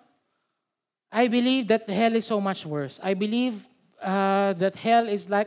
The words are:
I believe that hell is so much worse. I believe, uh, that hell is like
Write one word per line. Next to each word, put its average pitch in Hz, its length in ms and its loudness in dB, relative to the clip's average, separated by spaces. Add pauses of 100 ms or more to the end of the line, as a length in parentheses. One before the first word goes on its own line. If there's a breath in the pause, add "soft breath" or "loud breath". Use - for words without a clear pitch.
(1120)
I 240 160 2
believe 247 400 2
that 226 180 2
hell 226 300 2
is 226 100 -2
so 208 140 0
much 196 240 -4
worse. 147 400 -6
I 196 100 0
believe, 214 480 -2 (400)
uh, 196 560 0
that 190 160 0
hell 233 320 2
is 202 220 -4
like 208 180 0